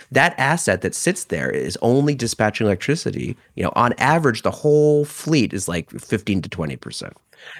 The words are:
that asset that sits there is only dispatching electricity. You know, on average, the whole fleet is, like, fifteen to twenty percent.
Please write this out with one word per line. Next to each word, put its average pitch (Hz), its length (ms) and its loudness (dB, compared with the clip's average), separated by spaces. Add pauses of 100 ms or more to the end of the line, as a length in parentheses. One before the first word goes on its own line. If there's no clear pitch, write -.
(120)
that 143 260 4
asset 135 440 0
that 92 140 -4
sits - 280 -2
there 69 260 -4
is 69 320 -4
only 143 320 2
dispatching 113 540 0
electricity. 123 680 -2 (180)
You - 80 -4
know, - 140 0
on 120 220 4
average, 143 420 2
the 95 100 0
whole 147 540 4
fleet 147 480 0
is, - 160 -4
like, 85 220 -4
fifteen 101 500 -2
to - 80 -8
twenty 76 260 -6
percent. - 380 -12 (460)